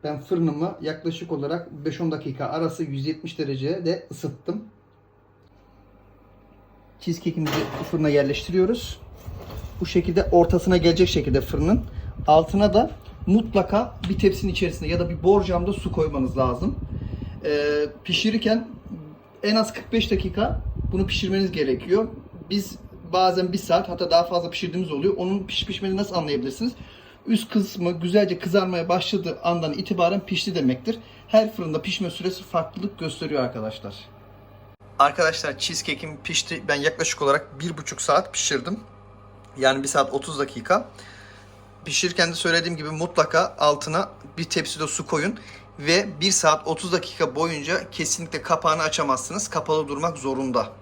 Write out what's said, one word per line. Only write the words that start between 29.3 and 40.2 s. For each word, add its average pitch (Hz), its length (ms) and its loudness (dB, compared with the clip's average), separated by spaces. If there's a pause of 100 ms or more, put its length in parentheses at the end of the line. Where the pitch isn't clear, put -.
andan 165 300 0
itibaren 185 540 2
pişti 180 280 -2
demektir. 143 440 0 (300)
Her 220 240 6
fırında 156 300 -4
pişme 185 280 -2
süresi 185 320 -6
farklılık 175 560 -4
gösteriyor 151 440 -2
arkadaşlar. 110 520 -6 (1040)
Arkadaşlar 147 600 2
cheesecake'im 151 640 -6
pişti. - 440 -4
Ben 147 60 2
yaklaşık 151 480 0
olarak 139 380 2
bir 160 180 -6
buçuk - 240 -10
saat 151 300 2
pişirdim. 147 480 -2 (800)
Yani 135 240 2
bir 139 60 -2
saat 139 240 2
otuz 139 260 -4